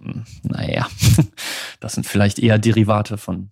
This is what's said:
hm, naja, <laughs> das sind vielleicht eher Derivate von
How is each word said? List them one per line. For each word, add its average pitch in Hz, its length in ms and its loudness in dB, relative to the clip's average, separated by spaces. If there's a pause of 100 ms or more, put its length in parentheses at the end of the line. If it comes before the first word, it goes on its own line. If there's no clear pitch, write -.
hm, - 220 -12 (180)
naja, - 460 -4 (440)
<laughs> - 460 -12
das 110 140 -12
sind - 120 -6
vielleicht 101 360 0
eher 113 180 4
Derivate 107 580 2
von 98 360 -10